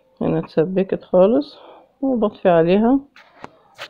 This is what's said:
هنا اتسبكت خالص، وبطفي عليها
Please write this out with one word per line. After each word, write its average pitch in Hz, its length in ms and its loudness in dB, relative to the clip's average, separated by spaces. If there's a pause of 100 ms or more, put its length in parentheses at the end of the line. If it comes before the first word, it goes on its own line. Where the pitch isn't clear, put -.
(200)
هنا 165 180 -4
اتسبكت 185 680 -4
خالص، 214 540 0 (420)
وبطفي 226 480 -4
عليها 190 520 2 (880)